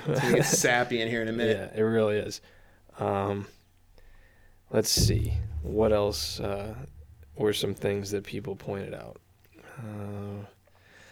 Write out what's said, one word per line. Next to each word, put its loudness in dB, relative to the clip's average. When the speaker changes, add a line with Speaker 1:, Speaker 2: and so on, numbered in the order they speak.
Speaker 1:
uh, -2
Speaker 2:
it's 2
gonna 4
get 6
Speaker 1:
<laughs> 0
Speaker 2:
sappy 4
in 0
here 0
in -2
a -2
minute. 0
Speaker 1:
Yeah, -2
it 4
really 4
is. -6
Um, 0
let's 2
see. 4
What 2
else, 0
uh, -4
were 2
some -2
things -2
that -2
people -8
pointed -8
out? -14
Uh, -10